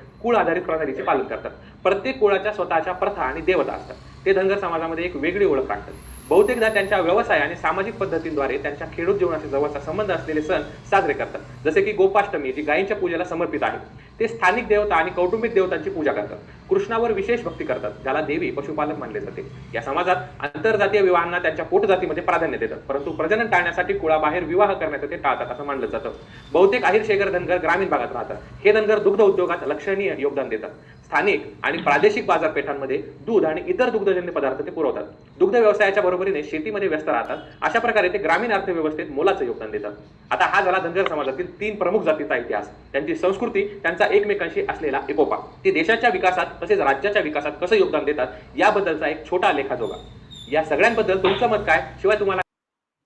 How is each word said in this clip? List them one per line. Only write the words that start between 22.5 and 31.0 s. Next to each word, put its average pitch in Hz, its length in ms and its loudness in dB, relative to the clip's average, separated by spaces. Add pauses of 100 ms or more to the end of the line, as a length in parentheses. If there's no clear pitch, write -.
देतात, - 200 -4
परंतु 143 320 -6
प्रजनन 196 360 0
टाळण्यासाठी 180 520 0
कुळाबाहेर 156 460 2
विवाह 190 280 4
करण्याचं 147 380 -4
ते 127 60 -6
टाळतात 127 300 -2
असं - 180 -8
मानलं 135 220 -4
जातं. 113 260 -6 (400)
बहुतेक 196 320 6
अहिर 196 200 4
शेगर 202 260 2
धनगर 175 280 0
ग्रामीण 170 300 0
भागात 127 240 0
राहतात. 113 240 -6 (280)
हे 208 80 8
धनगर 214 260 4
दुग्ध 196 240 4
उद्योगात 180 440 4
लक्षणीय 180 520 -2
योगदान 131 300 -2
देतात. 104 220 -6 (340)